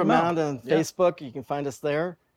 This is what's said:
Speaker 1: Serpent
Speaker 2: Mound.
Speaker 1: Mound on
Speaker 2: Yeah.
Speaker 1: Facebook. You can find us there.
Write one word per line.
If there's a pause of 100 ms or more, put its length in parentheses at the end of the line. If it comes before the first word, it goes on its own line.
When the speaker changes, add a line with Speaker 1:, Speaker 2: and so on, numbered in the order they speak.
Speaker 1:
Serpent
Speaker 2:
Mound.
Speaker 1:
Mound
on
Speaker 2:
Yeah.
Speaker 1:
Facebook.
You
can
find
us
there. (180)